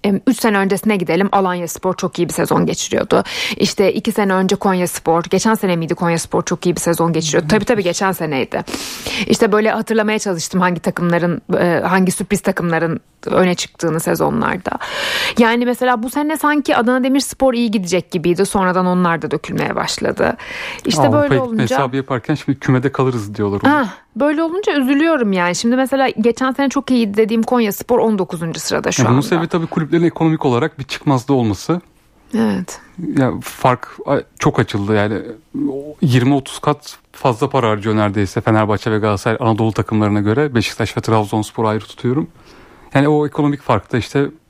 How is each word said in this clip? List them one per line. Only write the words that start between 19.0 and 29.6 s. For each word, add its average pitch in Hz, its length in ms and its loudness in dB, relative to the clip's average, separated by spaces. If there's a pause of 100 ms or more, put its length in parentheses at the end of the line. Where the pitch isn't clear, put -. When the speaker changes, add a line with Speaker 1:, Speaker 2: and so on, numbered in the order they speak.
Speaker 1:
da 147 100 -6
dökülmeye - 440 -4
başladı. - 640 -2 (480)
İşte 156 160 0
Speaker 2:
Avrupa 277 160 4
Speaker 1:
böyle 294 180 2
Speaker 2:
gitme - 120 2
Speaker 1:
olunca 226 160 0
Speaker 2:
hesabı 139 320 0
yaparken 135 400 -2
şimdi 139 240 -4
kümede 131 320 2
kalırız 120 440 -2
diyorlar 101 300 0
ona. 294 140 6
Speaker 1:
Ah, 226 100 0 (260)
böyle 294 280 2
olunca 359 340 -2
üzülüyorum 277 560 2
yani. 180 220 0
Şimdi 233 200 0
mesela 262 340 2
geçen 233 420 0
sene 277 180 0
çok 262 220 -2
iyi 226 260 2
dediğim 220 260 2
Konyaspor 233 560 0
on 220 200 2
dokuzuncu 165 400 -4
sırada - 320 -2
şu - 100 0
Speaker 2:
Ya - 60 4
bunun 123 100 4
Speaker 1:
anda. 139 100 0
Speaker 2:
sebebi 165 200 0
tabii 165 200 -2